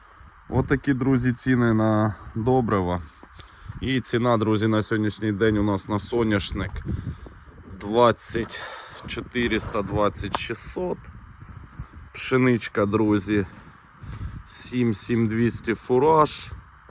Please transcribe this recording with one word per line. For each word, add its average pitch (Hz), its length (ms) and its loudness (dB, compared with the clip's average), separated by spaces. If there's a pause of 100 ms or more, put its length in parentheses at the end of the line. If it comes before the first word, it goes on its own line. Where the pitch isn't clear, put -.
(480)
Отакі, 131 460 0
друзі, 127 380 2
ціни 120 420 2
на 107 400 2 (200)
добрива. 110 680 2 (800)
І 131 200 0
ціна, 120 360 2
друзі, 107 300 2
на 107 160 2
сьогоднішній 107 500 0
день 107 260 2
у 101 40 2
нас 101 260 0
на 107 100 0
соняшник 104 760 -2 (1080)
двадцять 113 840 2 (420)
чотириста, 113 760 -2
двадцять 101 560 0
шістсот. - 600 -6 (1120)
Пшеничка, 123 760 2
друзі, 104 600 2 (1000)
сім 120 480 -2
сім 117 340 0
двісті 113 460 0
фураж, 147 800 4 (380)